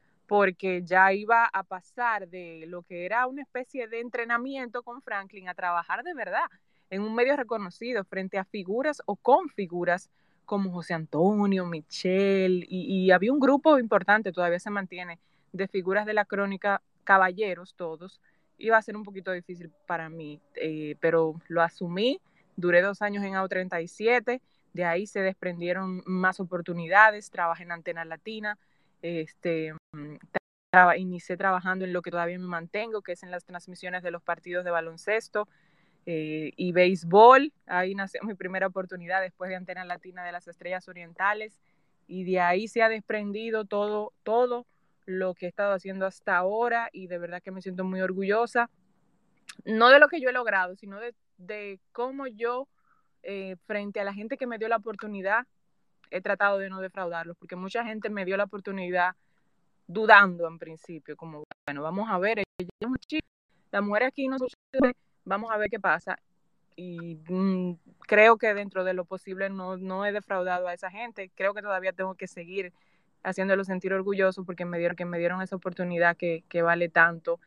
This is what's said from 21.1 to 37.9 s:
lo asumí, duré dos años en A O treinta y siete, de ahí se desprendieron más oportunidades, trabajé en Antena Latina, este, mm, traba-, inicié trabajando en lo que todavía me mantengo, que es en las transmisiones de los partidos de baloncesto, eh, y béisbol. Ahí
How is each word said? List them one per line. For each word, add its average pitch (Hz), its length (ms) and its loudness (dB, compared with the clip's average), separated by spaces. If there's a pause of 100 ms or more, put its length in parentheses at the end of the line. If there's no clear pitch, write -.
lo 170 140 0
asumí, 190 580 -2 (360)
duré 175 260 4
dos 196 200 -2
años 202 220 -2
en 190 100 -4
A 190 80 0
O 190 60 -2
treinta 185 320 -4
y 170 80 -8
siete, 240 540 0 (320)
de 175 100 -2
ahí 175 220 0
se 202 140 -6
desprendieron 185 840 -4
más 185 340 0
oportunidades, 180 880 4
trabajé 170 340 -2
en 170 80 -12
Antena 165 340 -8
Latina, 208 520 -10 (440)
este, 160 720 -4 (180)
mm, 151 240 -14 (560)
traba-, 180 240 10
inicié 180 400 -6
trabajando 185 480 0
en 180 80 -4
lo 175 100 -2
que 175 80 -12
todavía 175 280 -4
me 180 80 -10
mantengo, 196 560 -6
que 180 100 -10
es 175 100 -12
en 180 80 -16
las 180 140 -10
transmisiones 180 580 -10
de 175 80 -6
los 170 120 -8
partidos 175 420 -4
de 180 60 -4
baloncesto, 175 760 -2 (640)
eh, 156 460 -4
y 180 160 -2
béisbol. 196 800 8 (140)
Ahí 185 280 -2